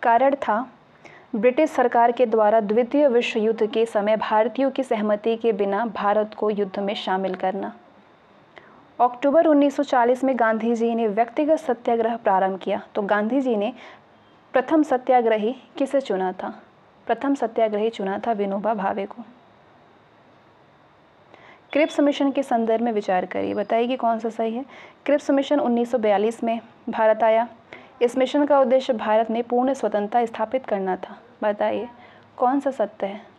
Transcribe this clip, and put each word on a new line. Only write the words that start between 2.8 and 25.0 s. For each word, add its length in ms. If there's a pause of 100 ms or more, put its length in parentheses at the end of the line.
विश्व 300
युद्ध 280
के 200
समय 300
भारतीयों 540
की 120
सहमति 540
के 160
बिना 340
भारत 480
को 160
युद्ध 280
में 160
शामिल 400
करना। 420 (1200)
अक्टूबर 460
उन्नीस 300
सौ 60
चालीस 420
में 140
गांधी 360
जी 200
ने 140
व्यक्तिगत 480
सत्याग्रह 600
प्रारंभ 420
किया, 240 (120)
तो 80
गांधी 380
जी 160
ने 180 (760)
प्रथम 300
सत्याग्रही 760 (220)
किसे 220
चुना 320
था? 300 (440)
प्रथम 280
सत्याग्रही 560
चुना 280
था 140
विनोबा 420
भावे 320
को। 160 (2500)
क्रिप्स 280
मिशन 320
के 100
संदर्भ 400
में 100
विचार 340
करिए, 280
बताइए 340
कि 80
कौन 220
सा 100
सही 260
है। 100 (420)